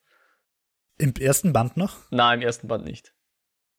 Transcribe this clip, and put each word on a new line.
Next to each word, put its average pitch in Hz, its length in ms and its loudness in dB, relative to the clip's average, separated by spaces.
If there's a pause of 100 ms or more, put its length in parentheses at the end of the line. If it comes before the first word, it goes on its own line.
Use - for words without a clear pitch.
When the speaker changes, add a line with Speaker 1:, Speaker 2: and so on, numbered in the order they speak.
(960)
Speaker 1:
Im 139 180 0
ersten 139 380 0
Band 123 240 2
noch? 190 200 -4 (140)
Speaker 2:
Nein, 120 300 2
im 123 60 -2
ersten 117 200 -6
Band 110 180 -4
nicht. - 280 -14 (640)